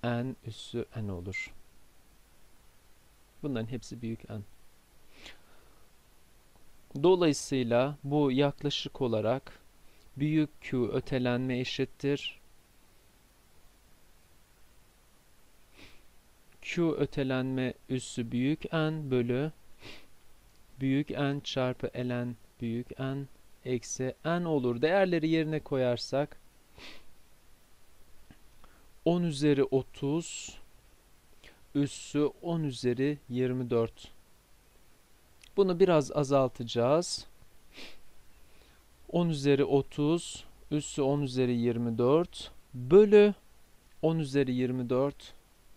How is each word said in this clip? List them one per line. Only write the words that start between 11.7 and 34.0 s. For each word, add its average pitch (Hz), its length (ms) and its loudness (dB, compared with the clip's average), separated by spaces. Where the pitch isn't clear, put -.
Q 165 340 0
ötelenme 131 800 -2
üssü 123 440 -6
büyük 131 400 -2
N 156 380 -2
bölü 127 420 0
büyük 135 300 0
N 143 340 -2
çarpı 127 520 -4
ln 123 400 -4
büyük 117 380 -6
N 135 280 -6
eksi 127 500 -4
N 170 240 -2
olur. 135 340 0
Değerleri 170 460 2
yerine 156 320 0
koyarsak 131 800 -2
on 175 180 4
üzeri 143 420 4
otuz - 920 -2
üssü 143 460 -2
on 170 200 -2
üzeri 131 560 -2
yirmi 127 420 -2
dört. 117 400 -2